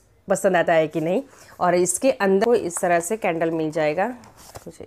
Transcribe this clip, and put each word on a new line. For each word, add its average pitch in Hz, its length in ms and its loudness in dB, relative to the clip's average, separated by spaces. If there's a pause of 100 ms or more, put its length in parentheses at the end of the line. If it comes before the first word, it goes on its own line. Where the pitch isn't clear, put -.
(300)
पसंद 185 260 2
आता 165 180 2
है 160 140 4
कि 156 140 -4
नहीं। 185 220 0 (360)
और 175 160 2
इसके 180 360 2
अंदर 196 340 2
को 240 100 4
इस 175 260 -4
तरह 175 180 2
से 220 180 -4
कैंडल 165 340 -2
मिल 160 200 -4
जाएगा, 156 360 -2 (560)
कुछ 165 220 -18